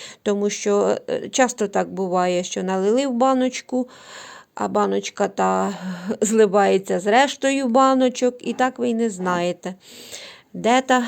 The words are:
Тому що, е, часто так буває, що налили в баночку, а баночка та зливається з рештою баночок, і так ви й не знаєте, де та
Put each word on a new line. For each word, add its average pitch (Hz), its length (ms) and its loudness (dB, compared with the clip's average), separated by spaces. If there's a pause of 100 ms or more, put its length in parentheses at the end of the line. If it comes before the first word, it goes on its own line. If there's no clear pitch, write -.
(220)
Тому 202 280 0
що, 202 480 0 (120)
е, - 180 -4
часто 247 400 0
так 185 240 -2
буває, 180 520 0
що 190 180 -6
налили 196 440 0
в 269 60 -2
баночку, 254 760 0 (680)
а 208 140 -6
баночка 196 600 -2
та 190 500 0 (420)
зливається 196 800 4
з 190 60 -6
рештою 269 600 2
баночок, 254 800 2
і 240 60 -4
так 254 260 -2
ви 240 100 -2
й 233 60 0
не 226 160 0
знаєте, 180 640 -4 (800)
де 214 280 2
та 254 280 2